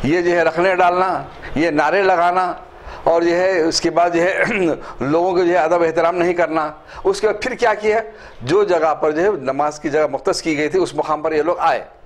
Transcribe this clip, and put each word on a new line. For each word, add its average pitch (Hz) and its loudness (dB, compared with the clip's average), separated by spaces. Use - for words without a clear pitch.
ये 170 2
जो 175 0
है 175 2
रखने 170 2
डालना, 180 2
ये 160 2
नारे 151 2
लगाना 180 2
और 170 4
जो 170 2
है 180 2
उसके 165 0
बाद 170 2
जो 170 0
है 175 0
<clears throat> - -6
लोगों 170 0
को 175 0
जो 175 2
है 180 2
अदब 170 2
एहतराम 165 2
नहीं 175 0
करना। 156 -2
उसके 381 0
बाद 214 -2
फिर 523 -4
क्या 226 2
किया, 214 0
जो 180 2
जगह 160 2
पर 151 0
जो 151 -2
है 180 0
नमाज 143 -4
की 160 -6
जगह 151 0
मुख्तस 139 -2
की 160 -2
गई 147 -2
थी 165 -2
उस 170 -2
मुकाम 151 -2
पर 156 -2
ये 151 0
लोग 165 -2
आए। 139 0